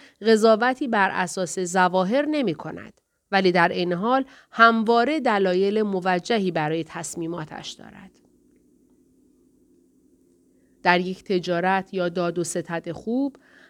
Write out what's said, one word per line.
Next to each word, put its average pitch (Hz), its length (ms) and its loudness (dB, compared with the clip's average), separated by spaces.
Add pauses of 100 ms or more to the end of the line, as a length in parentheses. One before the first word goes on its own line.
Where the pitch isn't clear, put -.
(200)
قضاوتی 226 680 4
بر 202 240 2
اساس 185 480 -4
ظواهر 185 680 2
نمی‌کند، 208 760 -6 (320)
ولی 190 200 4
در 175 160 4
این 180 240 -2
حال 240 320 0 (260)
همواره 233 680 4
دلایل 202 600 2
موجهی 190 680 0
برای 160 340 -2
تصمیماتش 165 840 -10
دارد. - 400 -20 (2750)
در 180 180 4
یک 185 240 -6
تجارت 185 720 -2
یا 180 140 -2
داد 175 300 -4
و 170 60 -2
ستد 165 480 -8
خوب، 262 440 -6 (340)